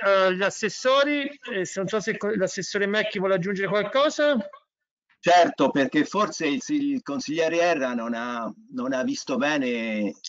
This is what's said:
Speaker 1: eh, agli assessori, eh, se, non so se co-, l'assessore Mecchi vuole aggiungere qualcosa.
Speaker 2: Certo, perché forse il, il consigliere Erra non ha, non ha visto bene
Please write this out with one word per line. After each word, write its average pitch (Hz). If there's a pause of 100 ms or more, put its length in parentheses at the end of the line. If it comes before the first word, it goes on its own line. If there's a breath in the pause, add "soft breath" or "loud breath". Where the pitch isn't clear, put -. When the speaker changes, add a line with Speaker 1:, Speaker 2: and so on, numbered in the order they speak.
Speaker 1:
eh, 196
agli 190
assessori, 269 (280)
eh, 190
se, -
non 190
so 214
se 220
co-, 208
l'assessore 190
Mecchi 208
vuole 190
aggiungere 190
qualcosa. 277 (800)
Speaker 2:
Certo, 170
perché 151
forse 180
il, 139
il 143
consigliere 160
Erra 151
non 117
ha, 117 (200)
non 127
ha 127
visto 135
bene 117 (140)